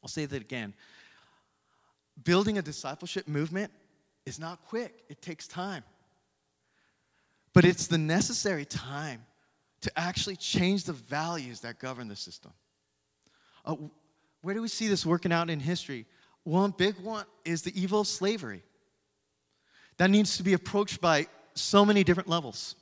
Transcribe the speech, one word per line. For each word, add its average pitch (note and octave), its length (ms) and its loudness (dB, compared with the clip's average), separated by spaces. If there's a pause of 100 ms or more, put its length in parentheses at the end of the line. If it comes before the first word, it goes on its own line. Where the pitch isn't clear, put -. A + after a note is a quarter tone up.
I'll - 60 -14
say D#3 160 -6
that C3+ 160 -8
again. G#2+ 320 -8 (1500)
Building G3+ 340 4
a F#3+ 40 -2
discipleship D3+ 680 -8
movement D#3+ 440 -4 (540)
is - 140 -10
not E3 280 -12
quick. - 420 -8
It D3 120 -18
takes E3 260 -14
time. F3+ 360 -8 (1700)
But F3 120 10
it's F3 220 4
the E3+ 100 0
necessary E3+ 680 0
time C3+ 600 -10 (560)
to - 180 -4
actually F3+ 360 -4
change F#3 500 0
the F3 80 -6
values C3+ 680 -6
that A#2 180 -12
govern B2 280 -8
the G2+ 80 -12
system. - 360 -16 (1120)
Uh, D#3+ 100 -4 (680)
where F#3+ 140 -4
do A3+ 60 -4
we A#3 60 -6
see A3 200 -2
this G3 180 2
working E3+ 260 2
out E3+ 180 2
in D#3 100 -2
history? C#3 460 -4 (380)
One F#3 280 4
big F#3 280 0
one G#3 260 -8 (200)
is D#3+ 160 -2
the F3+ 180 -6
evil G3 220 2
of G3+ 60 2
slavery. F3+ 560 -4 (1300)
That F#3 120 6
needs G#3 280 4
to F#3 60 -4
be F#3+ 100 4
approached G3+ 480 0
by D#3+ 260 4 (260)
so - 320 6
many G#3 180 6
different F3 260 2
levels. D#3 520 -6